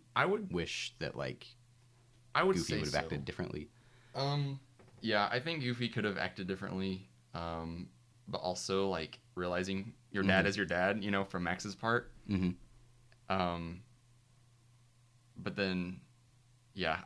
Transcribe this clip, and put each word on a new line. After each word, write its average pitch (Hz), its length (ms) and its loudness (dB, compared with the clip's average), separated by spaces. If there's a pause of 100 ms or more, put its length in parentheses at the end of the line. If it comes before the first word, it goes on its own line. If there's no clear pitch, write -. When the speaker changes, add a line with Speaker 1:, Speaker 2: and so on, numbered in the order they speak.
(160)
Speaker 1:
I 131 100 4
would 196 280 -2
Speaker 2:
wish - 460 -2
that, - 180 -4
like, 65 280 -6 (880)
Speaker 1:
I 151 100 4
would 190 120 4
Speaker 2:
Goofy 170 180 0
Speaker 1:
say 110 60 0
Speaker 2:
would 78 60 0
have 71 100 0
acted 76 240 0
Speaker 1:
so. 69 60 -6
Speaker 2:
differently? - 440 -6 (460)
Speaker 1:
Um, 139 440 0 (420)
yeah, 104 300 4
I 123 100 2
think 160 200 -4
Goofy 120 280 0
could 110 160 0
have 98 120 0
acted 92 300 -4
differently, 95 640 -4 (240)
um, 82 560 -6 (400)
but - 100 -4
also, 95 480 0
like, 82 320 -2 (160)
realizing 92 580 -2 (180)
your 98 120 2
dad 95 160 8
Speaker 2:
Mm-hmm. 98 80 6
Speaker 1:
is 101 100 2
your 101 80 2
dad, 92 380 2
you 101 80 0
know, 98 140 2
from 90 180 -4
Max's 92 320 -2
part. 117 360 0 (180)
Speaker 2:
Mm-hmm. 92 220 4 (840)
Speaker 1:
Um, 87 460 -2 (1600)
but 95 180 -4
then, 92 440 0 (720)
yeah, 82 320 0